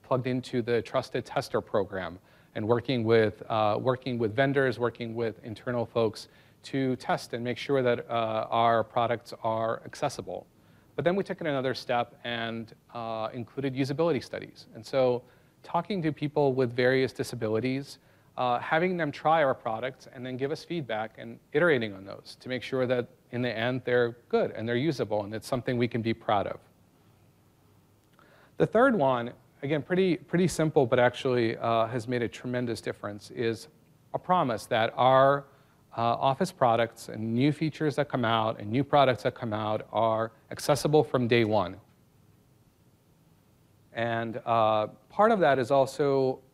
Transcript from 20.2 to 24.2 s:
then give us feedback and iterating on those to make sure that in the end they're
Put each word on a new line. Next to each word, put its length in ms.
then 120
give 140
us 120
feedback 540
and 220
iterating 400
on 120
those 340
to 100
make 140
sure 240
that 200
in 100
the 160
end 280
they're 320